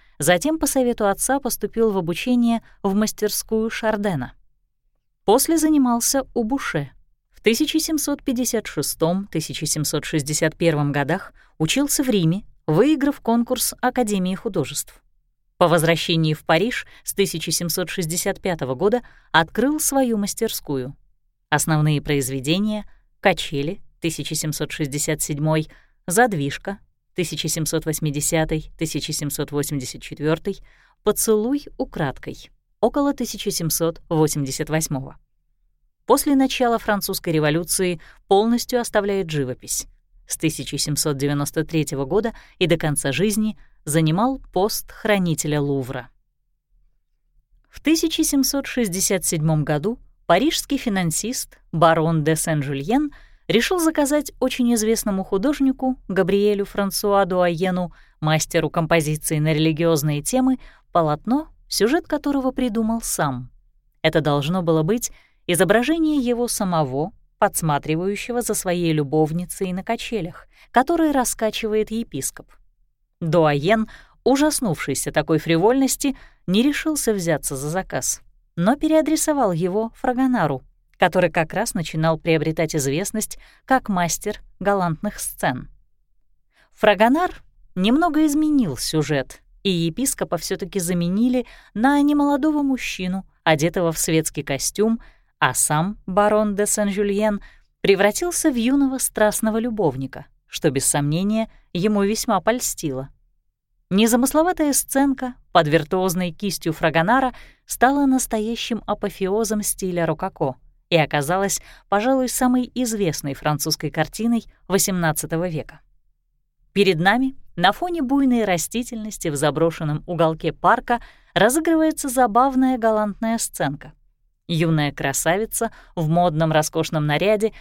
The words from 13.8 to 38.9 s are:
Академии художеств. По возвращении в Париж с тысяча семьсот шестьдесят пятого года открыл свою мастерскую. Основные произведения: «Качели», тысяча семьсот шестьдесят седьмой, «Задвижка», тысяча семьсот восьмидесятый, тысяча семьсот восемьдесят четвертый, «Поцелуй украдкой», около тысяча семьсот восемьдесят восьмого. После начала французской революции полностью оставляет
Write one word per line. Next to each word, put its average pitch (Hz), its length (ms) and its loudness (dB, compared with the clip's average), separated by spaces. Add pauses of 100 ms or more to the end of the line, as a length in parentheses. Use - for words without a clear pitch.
Академии 208 540 0
художеств. - 680 -6 (580)
По 175 100 4
возвращении 160 640 2
в - 100 -10
Париж 175 440 0 (160)
с - 100 -10
тысяча 175 380 -2
семьсот 175 360 -4
шестьдесят 180 520 -4
пятого 147 340 -4
года 208 280 0 (280)
открыл 226 480 2
свою 262 400 0
мастерскую. 143 800 -4 (540)
Основные 151 520 2
произведения: 151 840 -2 (360)
«Качели», 165 600 0 (200)
тысяча 156 340 -4
семьсот 151 380 -4
шестьдесят 147 500 -4
седьмой, 156 460 0 (400)
«Задвижка», 190 720 0 (340)
тысяча 165 320 -4
семьсот 156 400 -2
восьмидесятый, 156 880 -2
тысяча 151 360 -6
семьсот 147 400 -6
восемьдесят 143 500 -4
четвертый, 156 560 -4 (460)
«Поцелуй 220 600 0 (120)
украдкой», - 720 -6 (300)
около 277 340 2
тысяча 214 380 -6
семьсот 165 560 -2
восемьдесят 147 600 0
восьмого. 147 480 -4 (840)
После 277 300 4
начала 254 460 2
французской 196 520 -2
революции 160 680 0 (260)
полностью 233 540 2
оставляет 196 500 -2